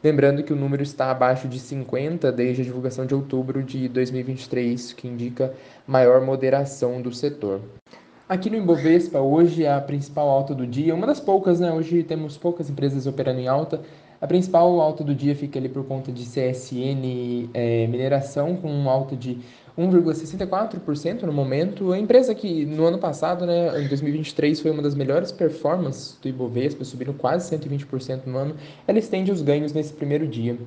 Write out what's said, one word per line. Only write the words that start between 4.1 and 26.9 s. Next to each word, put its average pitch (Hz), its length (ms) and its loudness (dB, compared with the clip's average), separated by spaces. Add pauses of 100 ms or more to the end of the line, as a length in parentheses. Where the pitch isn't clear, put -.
mil 127 80 -4
e - 20 -6
vinte 127 220 -8
e - 40 -18
três, 120 440 -2
que - 160 -12
indica 123 440 -4 (320)
maior 127 360 8
moderação 131 840 0
do 123 100 -4
setor. 104 480 -4 (680)
Aqui 185 200 -2
no 220 100 -2
Ibovespa, 165 600 4
hoje 160 480 6
a 139 140 2
principal 143 480 -2
alta 139 260 2
do 127 100 -4
dia, 143 300 0
uma 180 100 0
das 285 140 2
poucas, 190 400 4
né? 170 140 2
Hoje 165 320 0
temos 156 320 -6
poucas 170 340 -4
empresas 139 380 -2
operando 131 320 -2
em 127 80 -4
alta. 156 320 0 (400)
A 143 60 -4
principal 175 540 4
alta 156 220 2
do 143 120 0
dia 143 200 0
fica 143 240 -6
ali 131 100 -4
por 135 160 -6
conta 135 280 -8
de 120 120 -10
C 131 180 -4
S 127 360 -4
N, 123 720 -4
é, 117 360 2
Mineração, 139 680 0
com 180 160 -6
uma 143 220 0
alta 135 240 -2
de 123 220 -8 (380)
um 175 140 0
vírgula 160 220 6
sessenta 190 300 -6
e 185 60 -4
quatro 190 320 -2
por 147 160 -4
cento 190 280 -4
no 156 80 -2
momento. 151 600 0
A 185 80 0
empresa 240 340 6
que 165 320 -2
no 156 180 0
ano 170 140 2
passado, 175 480 -2
né, 170 340 2
em 143 60 -2
dois 139 160 0
mil 147 100 0
e 151 40 0
vinte 156 140 -4
e - 40 -14
três, 151 240 2
foi 156 140 0
uma 147 100 -2
das 143 140 0
melhores 143 340 0
performances 156 880 -2
do - 80 -6
Ibovespa, 127 560 -4
subindo 131 300 -8